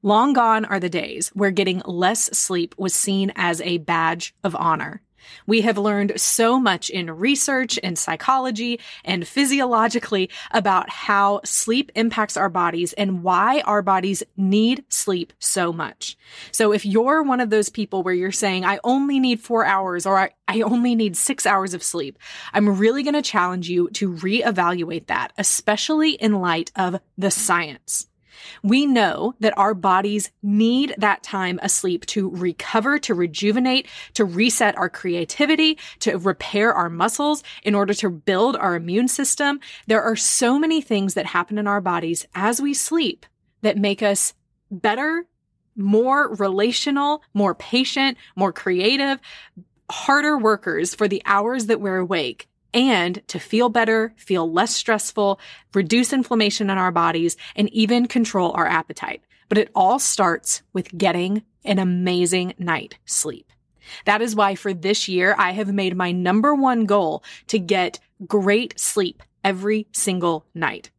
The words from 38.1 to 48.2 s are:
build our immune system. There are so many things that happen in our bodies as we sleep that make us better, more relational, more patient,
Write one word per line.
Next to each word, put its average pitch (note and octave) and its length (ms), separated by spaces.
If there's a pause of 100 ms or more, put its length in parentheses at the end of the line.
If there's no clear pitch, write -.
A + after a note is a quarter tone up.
build F#3+ 460
our F3+ 180
immune F3 320
system. C#4+ 540 (260)
There A3 160
are A3+ 140
so B3 420
many D#4+ 220
things G3 340
that F#3+ 120
happen F3+ 300
in G#3 120
our G3+ 120
bodies E3+ 540
as G#3+ 260
we C#4+ 140
sleep D4+ 520 (340)
that G#3 180
make G3 240
us G3+ 320 (380)
better, C4+ 540 (500)
more A3+ 580
relational, A#3+ 880 (120)
more G3+ 200
patient, C4 640 (160)